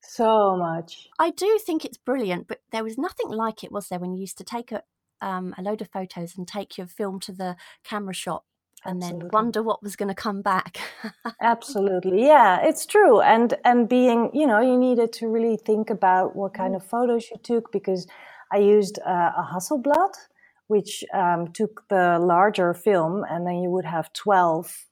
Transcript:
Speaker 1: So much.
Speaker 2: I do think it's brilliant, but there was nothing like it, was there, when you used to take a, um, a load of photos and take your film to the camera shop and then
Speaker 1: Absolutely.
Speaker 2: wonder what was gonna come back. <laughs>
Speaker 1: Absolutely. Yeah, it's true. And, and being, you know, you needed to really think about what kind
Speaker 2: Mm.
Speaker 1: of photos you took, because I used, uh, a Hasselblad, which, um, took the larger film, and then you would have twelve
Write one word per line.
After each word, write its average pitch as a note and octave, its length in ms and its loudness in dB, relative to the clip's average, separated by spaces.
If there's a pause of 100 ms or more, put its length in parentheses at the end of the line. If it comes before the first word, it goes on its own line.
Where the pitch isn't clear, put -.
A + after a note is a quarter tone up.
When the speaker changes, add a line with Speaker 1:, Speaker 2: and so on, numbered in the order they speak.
Speaker 1:
So G#3+ 540 2
much. E3 540 -6 (100)
Speaker 2:
I E4 120 2
do G#4 340 0
think D#4+ 180 -4
it's - 140 -14
brilliant, G#3 500 -4
but - 140 -12 (100)
there A3 120 -6
was A3 140 -8
nothing F4 320 -6
like A3 340 -6
it, - 80 -16
was G3+ 180 -10
there, F3+ 100 -6
when F3+ 140 -8
you F#3 80 -10
used F#3+ 160 -14
to F#3 80 -18
take A#3+ 260 -12
a, - 120 -10 (380)
um, F#3 360 -8
a F#3+ 40 -14
load G#3 200 -6
of G3+ 100 -12
photos F3+ 460 -10
and F3+ 100 -10
take - 300 -12
your F#3 100 -12
film G3 340 -8
to - 120 -14
the F3+ 240 -8 (260)
camera G#3 300 -10
shop - 320 -8 (400)
and F3+ 160 -8
then F3 140 -8
Speaker 1:
Absolutely. E3+ 180 -12
Speaker 2:
wonder A3 280 2
what A3 220 -2
was G3+ 140 -12
gonna G3+ 180 -4
come G3+ 260 -6
back. F#3+ 380 -2 (240)
<laughs> - 160 -14 (220)
Speaker 1:
Absolutely. G3 840 0
Yeah, B3 400 8
it's D#4 200 0
true. E4+ 360 6
And, A3+ 320 4 (100)
and A#3+ 240 4
being, B3 460 2
you D4+ 120 2
know, G#3+ 140 4
you B3+ 180 4
needed A#3+ 360 2
to A#3 140 -8
really A3+ 300 0
think G#3+ 320 -2
about F#3 460 2
what G3 180 -6
kind F#3+ 200 -4
Speaker 2:
Mm. F#3+ 40 -4
Speaker 1:
of F3+ 80 -12
photos A#3 440 -2
you - 120 -16
took, A#3 300 -4
because F#3+ 360 -4 (440)
I G3+ 60 0
used, G3+ 480 4
uh, F3 320 0
a E3 160 -4
Hasselblad, D4 600 0 (540)
which, G3+ 360 -2 (100)
um, F3 400 -2
took G#3+ 360 -6
the F3+ 300 2
larger F3+ 540 2
film, F3+ 560 0
and F3 180 -6
then F3 120 -4
you F3+ 100 -2
would F3+ 160 -2
have D#3+ 260 -6
twelve F3 800 0